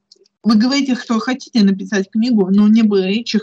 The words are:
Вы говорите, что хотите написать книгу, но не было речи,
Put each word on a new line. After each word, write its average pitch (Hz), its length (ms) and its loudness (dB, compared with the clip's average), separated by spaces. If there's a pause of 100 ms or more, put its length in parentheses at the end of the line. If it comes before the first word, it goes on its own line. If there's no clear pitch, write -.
(420)
Вы 220 140 2
говорите, 254 400 0
что 220 240 -4
хотите 254 420 -4
написать 196 480 -2
книгу, 220 400 0
но 208 160 4
не 220 160 4
было 196 240 0
речи, 220 360 -4